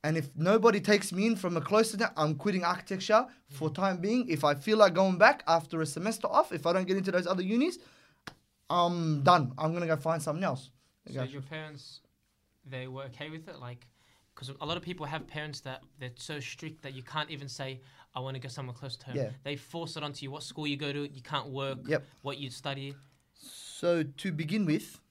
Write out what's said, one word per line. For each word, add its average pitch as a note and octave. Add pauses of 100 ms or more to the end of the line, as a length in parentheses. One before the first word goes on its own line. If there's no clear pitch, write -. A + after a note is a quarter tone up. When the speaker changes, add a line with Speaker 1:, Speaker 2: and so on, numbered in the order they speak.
Speaker 1:
And D#3
if D#3
nobody G3+
takes G#3
me G3
in A3+
from F3+
a D#3+
closer A3
town, F#3
I'm D#3
quitting F#3
architecture F#3+ (220)
for D3
time F#3
being. A#3
If D3+
I D3
feel G#3+
like G3+
going F#3
back A#3+
after E3
a D#3
semester F#3+
off, -
if E3
I E3+
don't F#3
get F#3+
into F#3
those F3
other F#3
unis, A#3+ (920)
I'm E3+
done. C#3+
I'm D#3
gonna F3
go D#3+
find D#3+
something D#3+
else. C3+ (400)
Speaker 2:
So B2+
Speaker 1:
Okay. C3
Speaker 2:
your C#3+
parents, D3+ (640)
they C3
were C3
okay C3+
with D#3+
it? D3+
Like, B2 (480)
'cause B2+ (100)
a D3
lot E3+
of F3
people F3
have D3
parents D3+
that C3 (160)
they're B2+
so D3+
strict D#3
that C3+
you C3
can't D3+
even C#3+
say, C3 (340)
"I C3
wanna C3
go C3
somewhere B2+
close C3+
to -
home." B2+
Speaker 1:
Yeah. A#2+ (120)
Speaker 2:
They C#3+
force E3
it D3+
onto C#3+
you. C3+
What C#3+
school -
you C#3+
go C#3+
to, C#3+
you C3
can't C#3+
work, C3+
Speaker 1:
Yep. C#3+ (160)
Speaker 2:
what C#3
you C#3
study. C#3 (400)
Speaker 1:
So -
to D3+
begin E3+
with D#3+ (100)